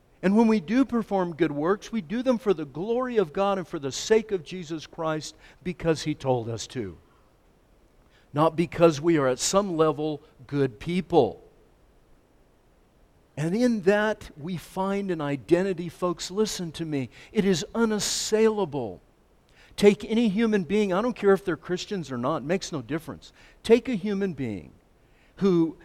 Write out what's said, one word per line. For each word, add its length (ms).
And 140
when 100
we 140
do 240
perform 500
good 180
works, 380
we 120
do 200
them 140
for 160
the 140
glory 500
of 160
God 240
and 100
for 120
the 120
sake 400
of 140
Jesus 420
Christ 480
because 380
He 120
told 360
us 180
to. 300
Not 220
because 440
we 180
are 80
at 120
some 380
level 460
good 320
people. 680
And 180
in 280
that, 560
we 180
find 540
an 100
identity, 720
folks, 400
listen 420
to 140
me. 240
It 120
is 200
unassailable. 1300
Take 280
any 240
human 340
being, 300
I 100
don't 140
care 160
if 120
they're 140
Christians 520
or 60
not, 260
it 20
makes 280
no 80
difference. 520
Take 280
a 60
human 360
being 400
who 480